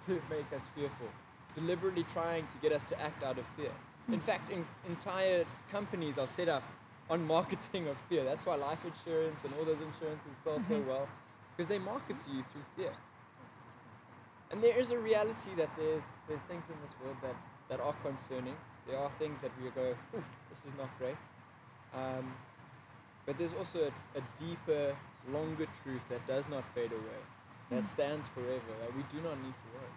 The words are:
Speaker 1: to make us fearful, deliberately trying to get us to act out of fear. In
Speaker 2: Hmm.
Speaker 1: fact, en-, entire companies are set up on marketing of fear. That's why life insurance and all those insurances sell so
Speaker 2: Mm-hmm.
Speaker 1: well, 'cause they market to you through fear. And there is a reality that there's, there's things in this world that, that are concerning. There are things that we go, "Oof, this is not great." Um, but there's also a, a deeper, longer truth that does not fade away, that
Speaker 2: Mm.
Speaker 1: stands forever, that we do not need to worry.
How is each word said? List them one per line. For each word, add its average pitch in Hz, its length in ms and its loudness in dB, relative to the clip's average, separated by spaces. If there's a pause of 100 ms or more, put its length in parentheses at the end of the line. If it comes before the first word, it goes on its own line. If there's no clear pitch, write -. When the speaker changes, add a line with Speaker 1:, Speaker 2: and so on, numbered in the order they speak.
Speaker 1:
to 180 220 2
make 151 240 0
us 135 100 -4 (120)
fearful, 139 340 -2 (480)
deliberately 175 560 4
trying 165 340 2
to 131 120 -10
get 147 120 6
us 147 140 4
to - 160 -2
act 147 240 -2
out 131 140 2
of 117 80 -4 (100)
fear. 143 160 -2 (360)
In 220 120 4
Speaker 2:
Hmm. 151 60 -2
Speaker 1:
fact, 220 260 2
en-, 175 160 -2 (180)
entire 185 600 4 (240)
companies 170 480 0
are 131 100 2
set 175 200 2
up 143 140 4 (460)
on 165 180 4
marketing 165 640 2
of 139 80 0 (120)
fear. 160 160 6
That's 135 200 2
why 175 120 4
life 143 280 0
insurance 160 580 0
and 139 120 -2
all 156 100 2
those 156 160 4
insurances 151 640 -6
sell 151 240 2
so 156 60 6
Speaker 2:
Mm-hmm. 143 140 2
Speaker 1:
well, 135 200 2 (480)
'cause 175 120 0
they 208 100 4
market 214 400 -4
to 143 120 -8
you 131 120 -2
through 147 200 -10 (140)
fear. - 160 0 (1600)
And 208 100 2
there 233 160 10
is 247 140 6
a 240 60 4
reality 220 580 4
that 156 200 4
there's, 156 280 4 (240)
there's 151 140 -2
things 175 260 -6
in 160 140 -8
this 147 100 -10 (100)
world 131 200 -4
that, 127 120 -2 (340)
that 131 120 -2
are 143 140 2
concerning. 135 600 -4 (300)
There 127 100 -2
are 139 220 2
things 151 220 0
that 131 100 -2 (100)
we 127 100 -4
go, 127 260 2 (200)
"Oof, 190 80 -2 (260)
this - 100 -16 (120)
is 139 60 -8
not 131 100 -4 (100)
great." 131 180 0 (760)
Um, 131 400 -2 (920)
but 139 140 0
there's 170 160 0
also 165 360 2 (240)
a, 143 40 0
a 135 40 -2 (160)
deeper, 151 580 2 (320)
longer 156 380 0 (160)
truth 127 280 -4
that 123 180 -2
does 135 200 2
not 139 140 -2 (140)
fade 117 160 2
away, 110 280 -4 (500)
that 117 120 4
Speaker 2:
Mm. 104 60 2
Speaker 1:
stands 147 400 2
forever, 123 420 -2 (100)
that 120 140 -4
we 139 80 0 (100)
do 151 80 -4
not 165 220 -2
need 131 120 -6 (100)
to - 100 -14
worry. 123 220 -10